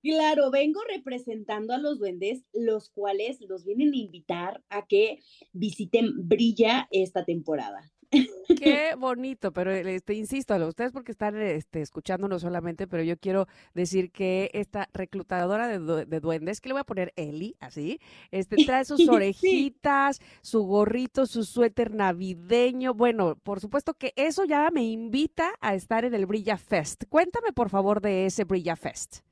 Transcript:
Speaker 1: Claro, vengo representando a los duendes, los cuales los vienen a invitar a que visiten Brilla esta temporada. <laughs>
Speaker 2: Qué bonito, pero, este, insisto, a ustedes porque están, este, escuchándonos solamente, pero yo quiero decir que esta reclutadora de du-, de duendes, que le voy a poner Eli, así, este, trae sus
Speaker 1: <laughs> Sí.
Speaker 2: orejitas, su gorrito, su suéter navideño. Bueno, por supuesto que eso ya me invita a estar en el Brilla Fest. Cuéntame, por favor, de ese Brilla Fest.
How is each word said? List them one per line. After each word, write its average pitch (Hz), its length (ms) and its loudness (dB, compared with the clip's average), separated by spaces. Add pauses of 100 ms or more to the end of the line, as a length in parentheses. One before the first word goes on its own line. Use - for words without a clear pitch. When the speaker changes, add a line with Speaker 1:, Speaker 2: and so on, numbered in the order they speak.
Speaker 1:
Claro, 302 480 4
vengo 302 300 2 (140)
representando 226 760 -8
a 254 60 -2
los 294 200 -2
duendes, 196 440 -4 (100)
los 220 380 -2
cuales 202 500 -4
los 190 240 -10
vienen 262 300 2
a - 20 0
invitar 180 720 -6
a 202 180 -6
que 208 340 2 (340)
visiten 208 760 -2
Brilla 233 640 4
esta 185 340 0
temporada. 151 680 -4 (220)
<laughs> 349 480 4
Speaker 2:
Qué 302 360 4
bonito, 254 560 -4
pero, 185 200 -2
este, 185 420 -4
insisto, 220 400 -4
a 165 140 2
ustedes 240 240 -4
porque 247 180 -12
están, 208 300 -4
este, 160 400 -4
escuchándonos 185 640 -4
solamente, 175 440 -4
pero 170 160 -4
yo 170 160 -2
quiero 190 300 0 (240)
decir 180 400 -2
que 185 400 0
esta 208 400 -6
reclutadora 190 760 -4
de 214 120 -4
du-, 160 280 -2
de 156 140 -4
duendes, 160 400 -4
que 262 80 -14
le 262 60 -4
voy 277 80 -2
a - 20 -6
poner 190 320 -6
Eli, 160 420 -8
así, 151 400 -8 (320)
este, 190 360 2
trae 262 180 0
sus 294 140 -2
Speaker 1:
<laughs> - 20 4
Sí. 330 80 8
Speaker 2:
orejitas, 277 1120 2 (220)
su 214 220 0
gorrito, 220 640 2
su 226 180 -4
suéter 226 500 0
navideño. 208 1000 0
Bueno, 214 480 2
por 202 160 -6
supuesto 285 360 -4
que - 220 -6
eso 320 280 2
ya 302 260 4
me 285 140 0
invita 233 680 -2 (120)
a - 120 0
estar 226 300 -2
en 247 100 0
el 196 120 0
Brilla 208 320 -2
Fest. - 500 -4
Cuéntame, 359 440 2
por 226 180 0
favor, 196 320 2
de 190 240 2
ese 190 180 0
Brilla 170 320 -2
Fest. - 440 -12 (120)